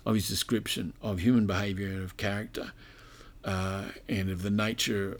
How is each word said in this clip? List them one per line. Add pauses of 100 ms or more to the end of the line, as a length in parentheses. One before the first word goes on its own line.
of
his
description
of
human
behaviour
and
of
character, (720)
uh, (220)
and
of
the
nature